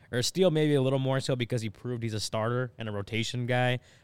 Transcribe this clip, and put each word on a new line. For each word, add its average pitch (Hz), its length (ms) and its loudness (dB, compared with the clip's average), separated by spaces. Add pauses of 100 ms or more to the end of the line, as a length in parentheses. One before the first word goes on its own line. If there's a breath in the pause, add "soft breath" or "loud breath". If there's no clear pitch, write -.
(140 soft breath)
or 123 80 0
Steele - 280 4
maybe 151 260 4
a 135 60 4
little 131 180 2
more 131 200 0
so 135 160 -2
because 123 260 -2
he 110 80 -4
proved 120 340 -8
he's 110 100 -2
a 110 60 -2
starter 120 580 -2
and 113 100 -8
a 107 40 -6
rotation 110 540 -4
guy. 123 340 2 (240 loud breath)